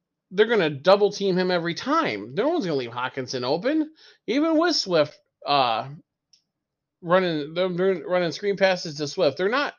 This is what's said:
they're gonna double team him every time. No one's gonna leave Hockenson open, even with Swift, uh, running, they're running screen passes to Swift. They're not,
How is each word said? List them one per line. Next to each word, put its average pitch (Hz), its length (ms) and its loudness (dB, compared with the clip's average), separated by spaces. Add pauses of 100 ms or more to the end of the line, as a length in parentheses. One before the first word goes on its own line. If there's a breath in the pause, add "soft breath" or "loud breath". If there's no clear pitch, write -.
(300)
they're 190 140 2
gonna 220 240 2
double 185 420 4
team 196 280 -2
him 185 120 0
every 170 220 -2
time. 139 600 -2
No 220 140 0
one's 320 180 0
gonna 156 100 0
leave 123 140 -4
Hockenson 127 540 -6
open, 254 480 0 (340 soft breath)
even 302 320 2
with 330 180 2
Swift, 160 420 0 (280)
uh, 127 420 2 (1120)
running, 165 540 0
they're 180 140 0
running 180 640 0
screen 202 260 -4
passes 180 380 0
to 147 120 -4
Swift. 147 300 0
They're 185 100 0
not, 262 300 -2